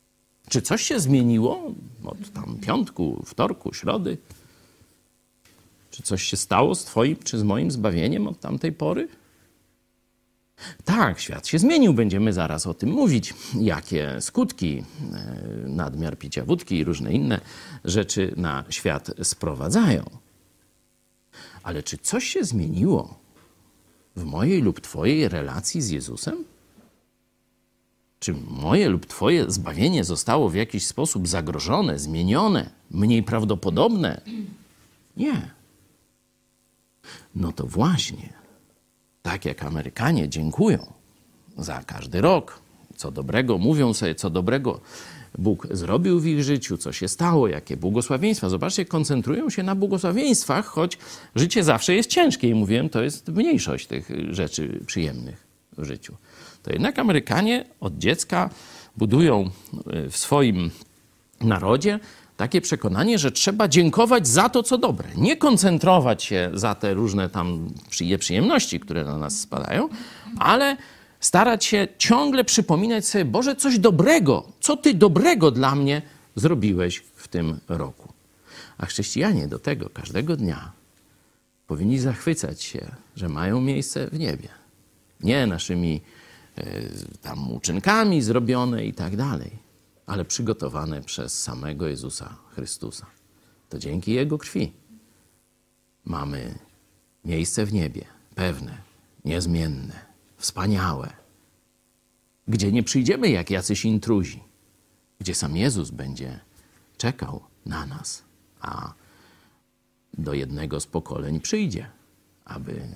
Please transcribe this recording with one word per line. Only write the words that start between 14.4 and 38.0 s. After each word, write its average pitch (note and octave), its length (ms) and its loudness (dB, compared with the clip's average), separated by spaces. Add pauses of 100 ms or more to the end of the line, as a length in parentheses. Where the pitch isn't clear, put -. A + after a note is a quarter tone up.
e, G#1+ 560 -10
nadmiar D2+ 500 -4
picia C#2 260 -8
wódki F2 320 -2
i D2+ 80 0
różne C#2+ 280 -4
inne G2 280 0 (440)
rzeczy F#2+ 520 0
na D2 320 -2
świat - 420 -4 (120)
sprowadzają. E2+ 840 0 (1600)
Ale D3+ 200 -8
czy - 160 -10
coś B3+ 260 -2
się F4 200 -2
zmieniło A#2 760 0 (960)
w F2 80 -6
mojej C#3+ 380 0
lub F#2+ 180 0
Twojej C3 480 0
relacji D#2+ 540 -4
z G#2 80 -4
Jezusem? D#2 540 -6 (1800)
Czy - 140 -4 (160)
moje G#2 380 2
lub F2+ 180 2
twoje C#3+ 440 2
zbawienie F#2 540 0
zostało A2 460 2
w D#2 40 -2
jakiś G#2 320 -2
sposób A2 420 -2
zagrożone, E2+ 720 0
zmienione, F#2 720 2 (200)
mniej G#2+ 320 4
prawdopodobne? A2 1000 0 (960)
Nie. A3 340 -4 (1800)
No F2 180 -2
to C#2+ 140 -6
właśnie, B2+ 680 0 (880)